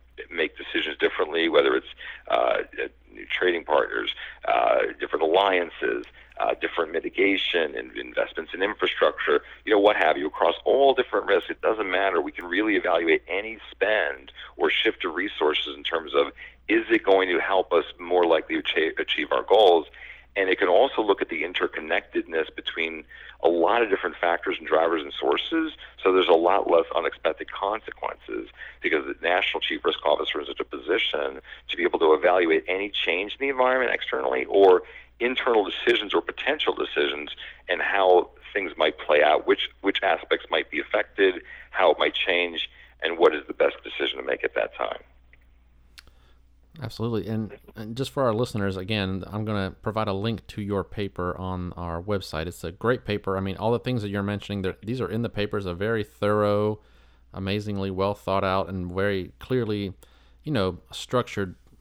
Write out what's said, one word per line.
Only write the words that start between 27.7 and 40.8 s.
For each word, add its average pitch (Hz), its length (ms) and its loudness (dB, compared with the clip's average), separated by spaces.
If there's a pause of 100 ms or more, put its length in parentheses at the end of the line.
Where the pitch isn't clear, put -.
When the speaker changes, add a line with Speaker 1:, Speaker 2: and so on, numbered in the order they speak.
Speaker 1:
because 76 240 0
the 69 160 -6
National 85 400 0
Chief - 240 -4
Risk 78 200 -2
Officer 76 360 0
is 67 80 -10
in 67 100 -8
a - 60 -2
position 71 760 -2 (300)
to - 80 -6
be 85 60 -2
able 85 160 2
to 80 140 8
evaluate 85 540 4
any 98 220 -2
change 95 500 -4
in 135 80 -2
the - 20 0
environment 127 440 2
externally 127 520 -2
or 92 360 8 (380)
internal 120 440 2
decisions 107 500 0
or 82 80 2
potential - 520 -2
decisions 73 560 -4 (400)
and 85 120 -2
how 92 480 4 (220)
things 95 260 -6
might 80 200 0
play 76 260 2
out, 76 240 4
which, - 220 0 (120)
which 98 220 0
aspects 85 460 -2
might 82 200 -2
be - 120 -6